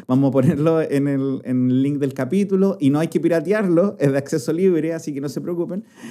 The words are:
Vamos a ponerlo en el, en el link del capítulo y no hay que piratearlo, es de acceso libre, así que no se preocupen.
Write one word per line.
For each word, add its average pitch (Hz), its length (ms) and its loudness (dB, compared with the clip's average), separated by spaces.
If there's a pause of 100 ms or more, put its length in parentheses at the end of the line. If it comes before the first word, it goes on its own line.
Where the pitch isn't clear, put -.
Vamos 135 220 2
a - 20 2
ponerlo 151 500 2
en 143 280 0
el, 135 340 -2
en 127 260 0
el 127 140 2
link 143 140 -2
del 135 160 -2
capítulo 190 680 0
y 139 120 4
no 147 80 2
hay 165 100 -2
que 180 100 -2
piratearlo, 175 800 2
es 139 140 2
de 135 40 0
acceso 147 360 -2
libre, 165 400 2
así 156 200 -8
que 135 60 -6
no 143 80 -6
se 135 140 -8
preocupen. 170 420 -6 (280)